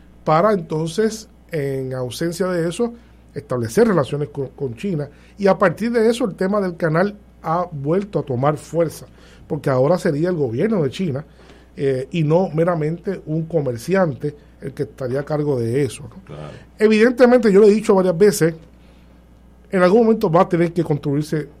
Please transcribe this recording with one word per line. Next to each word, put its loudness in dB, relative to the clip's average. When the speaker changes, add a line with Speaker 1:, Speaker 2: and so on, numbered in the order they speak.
Speaker 1:
para 2
entonces, -4
en -4
ausencia -4
de -2
eso, -4
establecer 0
relaciones -2
con, -8
con -8
China. -6
Y -2
a 4
partir 0
de 2
eso, 0
el -6
tema -2
del -4
canal 0
ha -2
vuelto -2
a -2
tomar -2
fuerza, -4
porque -4
ahora 2
sería -2
el -2
gobierno -2
de -2
China, -6
eh, -4
y -2
no 2
meramente -4
un -4
comerciante -2
el -10
que -8
estaría -6
a -8
cargo -2
de 0
eso, -6
¿no? -20
Speaker 2:
Claro. -14
Speaker 1:
Evidentemente, 6
yo 8
lo 8
he 10
dicho 2
varias 2
veces, 4
en 2
algún 6
momento 2
va 4
a 2
tener 0
que 0
construirse -2